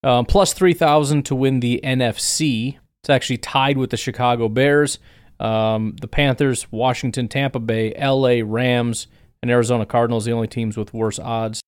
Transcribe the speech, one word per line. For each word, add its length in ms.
Um, 240
plus 260
three 220
thousand 520
to 80
win 260
the 240
N 160
F 180
C. 600
It's 80
actually 260
tied 400
with 140
the 80
Chicago 500
Bears. 500
Um, 640
the 80
Panthers, 640
Washington, 560
Tampa 320
Bay, 360
L 300
A 160
Rams, 680
and 80
Arizona 340
Cardinals, 400
the 80
only 160
teams 280
with 180
worse 240
odds. 500